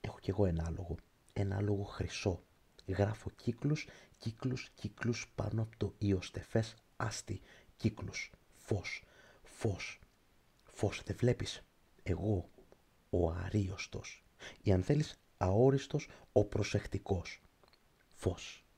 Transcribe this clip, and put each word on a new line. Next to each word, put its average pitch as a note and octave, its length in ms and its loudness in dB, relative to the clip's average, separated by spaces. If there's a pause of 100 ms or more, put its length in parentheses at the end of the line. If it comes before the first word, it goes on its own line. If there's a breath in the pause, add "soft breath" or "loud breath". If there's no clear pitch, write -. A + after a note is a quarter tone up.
Έχω - 180 -8
κι - 120 -4
εγώ G2+ 160 4
ένα E2 200 0
άλογο, E2+ 300 -6 (360)
ένα G2 240 0
άλογο G2+ 260 0
χρυσό. F2+ 600 -2 (440)
Γράφω G2+ 440 0
κύκλους, - 560 -2 (320 loud breath)
κύκλους, - 560 -6
κύκλους - 600 -4
πάνω G#2 280 -2
από A2 140 -6
το - 220 -2
ιοστεφές G2+ 760 0 (220)
άστι. - 440 -4 (360 loud breath)
Κύκλους, - 540 -2 (220)
φως, - 520 -4 (380 loud breath)
φως, - 580 -6 (640)
φως. - 400 -2
Δεν - 120 -4
βλέπεις; - 480 0 (380)
Εγώ, F2+ 460 0 (600)
ο E2+ 200 4
αρίωστος. F#2 920 -4 (380 loud breath)
Ή G#2 100 4
αν F#2 100 6
θέλεις, D3 380 0 (160)
αόριστος, C3 720 4 (240 loud breath)
ο G#2 120 8
προσεκτικός. - 1000 -2 (680)
Φως. - 560 -6 (140)